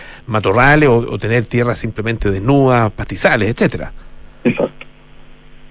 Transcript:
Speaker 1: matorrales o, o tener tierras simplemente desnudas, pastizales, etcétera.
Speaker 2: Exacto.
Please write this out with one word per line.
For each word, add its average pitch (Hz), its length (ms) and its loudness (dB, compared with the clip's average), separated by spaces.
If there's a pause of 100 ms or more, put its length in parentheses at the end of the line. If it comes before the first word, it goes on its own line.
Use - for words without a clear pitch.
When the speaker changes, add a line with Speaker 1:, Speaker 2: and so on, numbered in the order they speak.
(280)
Speaker 1:
matorrales 123 600 4
o, 117 120 6
o 117 180 -4
tener 110 280 -2
tierras 120 320 -2
simplemente 110 540 -4
desnudas, 120 600 2
pastizales, 110 580 -2
etcétera. - 420 -2 (540)
Speaker 2:
Exacto. - 400 -4 (840)